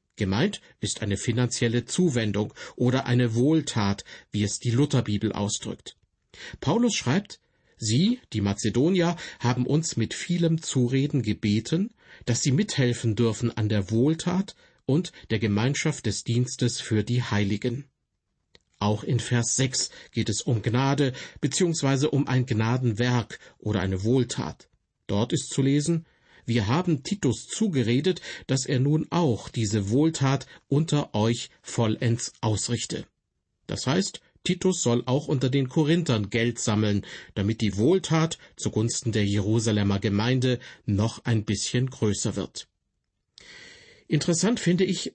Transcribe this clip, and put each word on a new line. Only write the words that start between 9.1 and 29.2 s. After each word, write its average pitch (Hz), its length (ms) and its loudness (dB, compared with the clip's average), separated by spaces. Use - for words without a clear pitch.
haben 123 260 0
uns 160 300 0
mit 110 180 -2
vielem 165 480 0
Zureden 135 600 0
gebeten, 107 680 0
dass 123 160 0
sie 135 100 2
mithelfen 120 640 0
dürfen 117 340 2
an 107 180 -2
der 101 220 0
Wohltat 165 640 0
und 165 280 0
der 110 80 0
Gemeinschaft 110 680 0
des 101 180 -4
Dienstes 123 560 -2
für 107 220 0
die 120 200 0
Heiligen.“ 104 640 -2
Auch 107 260 0
in 123 160 0
Vers 120 360 0
sechs 131 340 -2
geht 113 180 -2
es 107 140 -4
um 113 200 0
Gnade 135 500 2
beziehungsweise 147 680 0
um 135 160 2
ein 127 180 2
Gnadenwerk 120 920 0
oder 104 220 -2
eine 95 220 -2
Wohltat. 123 680 -2
Dort 101 260 0
ist - 180 -4
zu - 120 0
lesen: 147 440 0
„Wir 113 200 2
haben 151 380 0
Titus - 420 -2
zugeredet, 151 760 0
dass 135 180 0
er 131 140 0
nun 147 300 2
auch 160 380 0